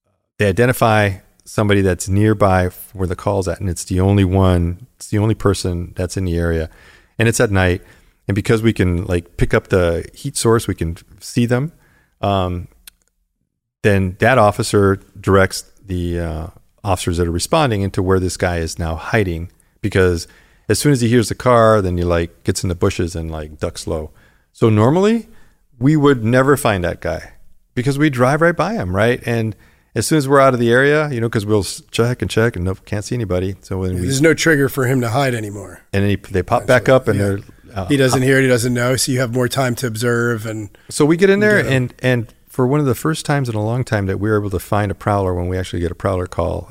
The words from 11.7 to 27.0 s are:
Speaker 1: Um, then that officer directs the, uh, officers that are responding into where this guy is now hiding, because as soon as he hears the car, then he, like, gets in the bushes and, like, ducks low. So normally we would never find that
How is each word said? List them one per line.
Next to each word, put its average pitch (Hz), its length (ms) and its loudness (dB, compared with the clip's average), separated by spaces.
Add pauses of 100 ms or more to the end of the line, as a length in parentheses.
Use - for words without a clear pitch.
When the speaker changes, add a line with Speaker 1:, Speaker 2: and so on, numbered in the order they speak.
Speaker 1:
Um, 92 480 -2 (1120)
then 95 360 2
that 127 180 4
officer 101 640 4 (200)
directs 95 460 2 (200)
the, 87 340 -4
uh, 82 280 -6 (380)
officers 92 320 -2
that 87 100 0
are 85 40 -2
responding 110 500 0
into 98 200 -2
where 95 180 2
this 90 160 -2
guy 90 220 -2
is 82 220 -6
now 82 160 -4
hiding, 87 560 -2 (300)
because 92 460 0 (400)
as - 120 0
soon 147 140 2
as 123 80 0
he 120 80 2
hears 117 200 2
the - 60 -6
car, 113 460 4
then 90 160 -2
he, 87 60 0
like, 85 400 -2
gets - 200 -4
in 98 60 -2
the 87 60 -4
bushes 90 400 -2
and, 82 140 -8
like, 78 300 -12
ducks - 260 -8
low. 78 260 -8 (400)
So - 180 2
normally 175 580 2 (500)
we 135 180 2
would 143 280 4
never 131 340 4
find 101 260 -2
that 85 180 -6